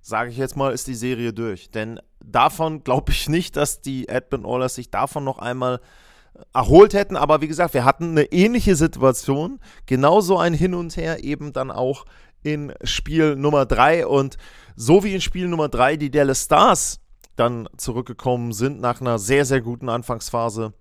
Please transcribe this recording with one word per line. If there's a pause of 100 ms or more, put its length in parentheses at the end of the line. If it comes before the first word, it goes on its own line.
sage
ich
jetzt
mal,
ist
die
Serie
durch.
Denn (240)
davon
glaube
ich
nicht,
dass
die
Edmonton
Oilers
sich
davon
noch
einmal (720)
erholt
hätten.
Aber
wie
gesagt,
wir
hatten
eine
ähnliche
Situation, (280)
genauso
ein
Hin
und
Her
eben
dann
auch (380)
in (100)
Spiel
Nummer
drei.
Und (400)
so
wie
in
Spiel
Nummer
drei
die
Dallas
Stars (340)
dann
zurückgekommen
sind
nach
einer
sehr,
sehr
guten
Anfangsphase